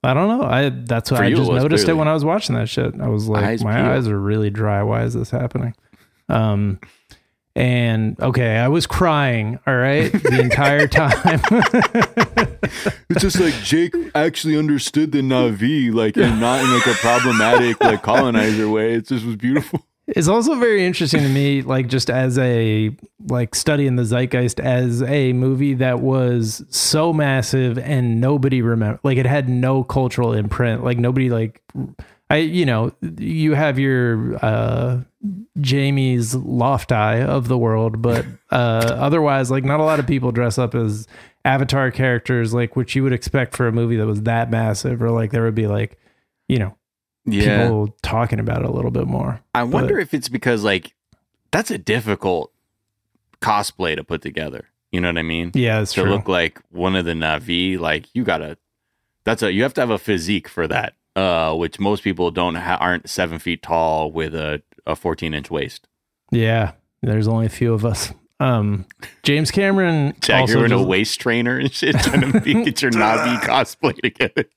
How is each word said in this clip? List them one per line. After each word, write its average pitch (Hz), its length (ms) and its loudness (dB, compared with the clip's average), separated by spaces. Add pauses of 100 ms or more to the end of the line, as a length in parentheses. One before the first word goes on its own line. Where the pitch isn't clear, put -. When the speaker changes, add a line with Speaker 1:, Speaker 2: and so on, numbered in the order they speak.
Speaker 1:
I 131 100 2
don't 170 140 2 (120)
know. - 60 -2
I, 135 240 0
that's 120 420 -4
what 127 60 2
Speaker 2:
For 110 60 2
Speaker 1:
I 101 40 2
Speaker 2:
you, 147 80 2
it - 40 2
Speaker 1:
just - 120 0
Speaker 2:
was 127 120 2
Speaker 1:
noticed 196 220 2
Speaker 2:
clearly. 165 120 2
Speaker 1:
it - 20 0
when 151 80 2
I 156 60 2
was 147 120 0
watching 160 300 0
that 113 140 -2
shit. 123 320 -4
I 127 80 -2
was 107 180 0
like, 104 180 0
Speaker 2:
Eyes 110 180 -2
Speaker 1:
"My 110 120 0
Speaker 2:
peeled. 127 120 2
Speaker 1:
eyes 127 200 0
are 104 120 0
really 104 300 0
dry. 104 340 0
Why 110 200 0
is 120 100 -2
this 117 180 -4
happening?" 123 440 -4 (540)
Um, 104 500 0 (760)
and 117 680 0
okay, 120 360 2
I 120 120 2
was 160 180 2
crying, 127 800 0
all 131 80 2
right, 135 360 2
the 127 300 2
Speaker 2:
<laughs> - 20 4
Speaker 1:
entire 143 440 2
time. - 540 2
<laughs> - 1120 2 (540)
Speaker 2:
It's 175 120 2
just 190 180 0
like 165 140 4 (100)
Jake 165 300 2 (200)
actually 156 440 0
understood 151 540 0
the 143 100 0
Na'vi, 127 720 2
like, 110 240 2
and 113 220 4
not 127 240 2
in, 127 80 2
like, 123 140 2
a 120 80 2
problematic, 117 880 2
like, 104 220 2
colonizer 110 680 2
way. 110 240 2
It 117 140 -2
just 117 180 -2
was 117 100 -4
beautiful. 131 480 -2 (240)
Speaker 1:
It's 160 200 0
also 233 280 2
very 220 300 2
interesting 160 360 0
to 139 80 2
me, 139 340 2
like, 131 240 -2
just 131 240 -2
as 127 260 0
a, 113 580 2 (320)
like, 123 280 -2
study 147 320 0
in 123 80 2
the 123 100 2
zeitgeist, 123 540 0
as 127 440 0
a 131 300 2
movie 131 420 0
that 127 260 0
was 123 680 0
so 160 420 0
massive 131 680 0
and 123 420 0
nobody 131 400 2
remember, 113 420 0
like, 131 140 2
it 131 80 2
had 135 240 0
no 127 340 2
cultural 123 500 0
imprint. 110 500 0
Like, 123 160 0
nobody, 127 320 2
like, 113 320 -2 (640)
I, 147 80 4
you 165 300 2
know, 117 240 0 (260)
you 156 380 0
have 143 240 2
your, 120 680 0
uh, 117 540 0 (600)
Jamie's 131 760 0
Lofty 127 580 0 (280)
of 135 260 0
the 127 100 2
world, 113 440 0
but, 120 240 0 (120)
Speaker 2:
<laughs> - 140 -10
Speaker 1:
uh, 117 480 0
otherwise, 143 500 0
like, 131 140 0
not 143 160 0
a 156 40 2
lot 156 160 2
of 131 60 -2
people 127 260 0
dress 120 280 0
up 120 160 -2
as 110 320 -2 (380)
Avatar 135 460 2
characters, 120 600 0
like, 120 220 -2
which 127 200 -4
you 135 80 0
would 131 100 0
expect 123 420 -4
for 123 120 0
a 113 40 0
movie 117 240 0
that 107 100 0
was 107 180 -2
that 117 280 0
massive, 113 520 -2
or, 117 80 0
like, 113 200 -2
there 113 120 -2
would 110 120 -2
be, 110 120 0
like, 104 300 -4 (500)
you 131 120 0
know, 101 160 -4 (500)
Speaker 2:
Yeah. 104 380 2
Speaker 1:
people 107 400 0
talking 113 360 -2
about 110 220 -4
it 123 80 -4
a - 20 -4
little 123 200 -2
bit 123 160 -2
more. 123 340 -4 (140)
Speaker 2:
I 120 80 2
wonder 175 320 0
Speaker 1:
But - 60 0
Speaker 2:
if - 120 -6
it's 131 160 -4
because, 120 340 0
like, 98 300 0 (580)
that's 214 200 -2
a - 60 -6
difficult 101 760 -2 (880)
cosplay 98 540 -2
to 76 80 -10
put 82 180 -8
together. 73 460 -10 (240)
You 90 100 -2
know 90 80 0
what 82 80 -2
I 80 60 -4
mean? 85 320 -4
Speaker 1:
Yeah, 117 240 2
that's 101 140 -4
Speaker 2:
To 98 100 0
Speaker 1:
true. 95 80 2
Speaker 2:
look 101 160 -2
like 87 320 0 (100)
one 90 260 -2
of 90 100 0
the 85 80 -4
Na'vi, 85 640 -2
like, 78 340 -4
you 123 100 -4
gotta, 80 340 -4 (680)
that's 110 180 -2
a, 101 100 0
you 101 120 0
have 135 120 -2
to 139 60 -2
have 120 80 0
a 107 80 0
physique 90 520 -4
for 82 180 -4
that, - 280 -4 (200)
uh, 85 400 0
which 82 240 -6
most 101 240 -2
people 87 280 -2
don't 87 240 -2
ha-, 87 260 -4
aren't 90 280 -2
seven 82 300 -4
feet 85 240 -6
tall 80 480 -2
with 80 240 -6
a, 76 260 -6 (240)
a 78 100 -4
fourteen 82 380 -6
inch 71 180 -8
waist. 71 360 -8 (440)
Speaker 1:
Yeah, 113 420 0 (280)
there's 110 280 0
only 113 160 0
a 107 40 -2
few 117 240 -2
of 107 120 -2
us. - 260 -4 (300)
Um, 104 440 0 (360)
James 147 300 0
Cameron 185 680 2
Speaker 2:
<laughs> - 40 -10
Jack, 120 200 2
Speaker 1:
also 113 180 2
Speaker 2:
you're 117 60 4
in 117 60 4
a 98 60 4
Speaker 1:
just 95 100 2
Speaker 2:
waist 95 320 0
trainer 120 380 0
and 135 140 -2
shit, - 280 0
trying 139 320 2
to - 80 4
be, - 140 0 (100)
get 135 180 -2
your 135 100 2
Speaker 1:
<laughs> - 20 0
Speaker 2:
Na'vi 113 480 2
cosplay - 600 -2
together. - 440 -2 (120)